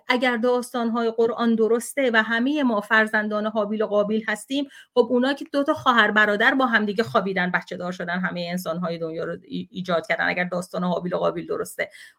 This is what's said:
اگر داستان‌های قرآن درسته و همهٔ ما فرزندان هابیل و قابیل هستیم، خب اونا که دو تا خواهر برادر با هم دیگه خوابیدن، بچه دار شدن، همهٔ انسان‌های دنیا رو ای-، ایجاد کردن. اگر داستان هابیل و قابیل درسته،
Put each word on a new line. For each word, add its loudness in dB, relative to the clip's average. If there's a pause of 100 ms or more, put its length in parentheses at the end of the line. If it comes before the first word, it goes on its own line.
اگر 2
داستان‌های 0
قرآن 2
درسته 0
و 6
همهٔ 0
ما 2
فرزندان 0
هابیل -2
و 0
قابیل 0
هستیم، -4 (260)
خب 4
اونا 2
که -6
دو 2
تا 0
خواهر 4
برادر 4
با 2
هم 2
دیگه 0
خوابیدن، 0
بچه -4
دار -6
شدن، -6
همهٔ -4
انسان‌های -4
دنیا -6
رو -6
ای-، -10
ایجاد -4
کردن. -2
اگر 0
داستان -6
هابیل -2
و 0
قابیل -2
درسته، -6 (280)